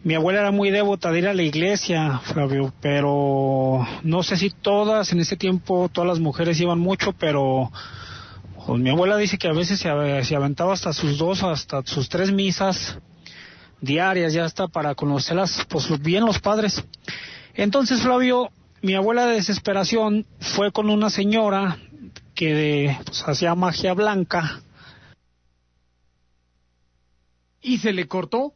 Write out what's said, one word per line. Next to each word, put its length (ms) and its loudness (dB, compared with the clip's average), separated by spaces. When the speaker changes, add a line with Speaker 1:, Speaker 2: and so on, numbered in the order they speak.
Speaker 1:
mi 100 0
abuela 260 2
era 100 2
muy 200 2
devota 420 0
de 80 2
ir 80 2
a 60 0
la 100 2
iglesia, 800 0
Flavio, 560 0
pero 1040 2
no 220 2
sé 120 -2
si 140 0
todas, 640 0
en 80 2
ese 160 -2
tiempo, 560 0
todas 160 0
las 100 2
mujeres 420 0
iban 200 2
mucho, 320 0
pero, 580 0
pues, 140 0
mi 100 2
abuela 260 4
dice 220 0
que 80 -4
a 60 2
veces 260 0
se 100 -4
ave-, 360 0
se 100 -2
aventaba 380 0
hasta 200 -2
sus 260 -2
dos, 260 0
hasta 420 -4
sus 220 -4
tres 240 0
misas 680 -2
diarias, 520 2
ya 120 0
hasta 220 -4
para 300 -4
conocerlas, 720 -2
pues, 200 -2
bien 240 2
los 160 2
padres. 420 0
Entonces, 480 2
Flavio, 480 2
mi 140 0
abuela 320 2
de 80 2
desesperación 920 0
fue 320 0
con 180 0
una 200 2
señora 680 0
que 180 0
de, 520 2
pues, 200 -8
hacía 300 0
magia 400 0
blanca. 680 0
Speaker 2:
¿Y 180 0
se 140 0
le 160 -2
cortó? 480 -4